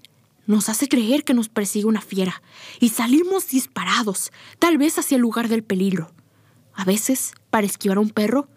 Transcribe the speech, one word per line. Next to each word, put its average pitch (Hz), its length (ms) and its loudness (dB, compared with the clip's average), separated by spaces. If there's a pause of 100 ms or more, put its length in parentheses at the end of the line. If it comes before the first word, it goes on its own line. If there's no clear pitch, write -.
(480)
nos 208 220 2
hace 240 180 -2
creer 254 380 2
que 277 80 0
nos 233 160 0
persigue 208 380 -2
una 214 140 0
fiera 185 400 -4 (380)
y 240 100 4
salimos 339 600 2
disparados, 208 840 -2 (280)
tal 339 180 4
vez 302 200 0
hacia 302 180 0
el 247 60 4
lugar 233 280 -2
del 220 140 0
peligro. 190 500 -2 (600)
A 190 120 -8
veces, 220 480 -2 (160)
para 214 160 0
esquivar 190 320 -2
a 208 40 2
un 214 100 0
perro, 240 460 -2